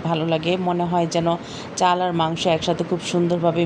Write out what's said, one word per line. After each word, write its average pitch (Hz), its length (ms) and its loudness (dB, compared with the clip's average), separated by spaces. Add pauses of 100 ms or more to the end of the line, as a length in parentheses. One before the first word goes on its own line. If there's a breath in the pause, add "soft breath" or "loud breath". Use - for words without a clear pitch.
ভালো 160 140 0 (100)
লাগে, 160 200 0 (140)
মনে 175 240 0
হয় 170 240 2
যেন 170 120 2 (520 loud breath)
চাল 180 260 4
আর 180 60 0 (100)
মাংস 160 200 -2 (140)
একসাথে 170 340 -2
খুব 175 100 0 (120)
সুন্দরভাবে 170 540 2